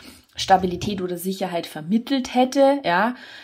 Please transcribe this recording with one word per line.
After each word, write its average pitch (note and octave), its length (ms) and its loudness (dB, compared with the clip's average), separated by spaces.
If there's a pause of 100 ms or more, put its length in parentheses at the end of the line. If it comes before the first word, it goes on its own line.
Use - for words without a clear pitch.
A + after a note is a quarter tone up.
(360)
Stabilität F#3 680 0
oder F3+ 160 -6
Sicherheit F3+ 480 -6
vermittelt A3+ 680 -2
hätte, C4+ 480 4
ja, G3+ 320 0 (300)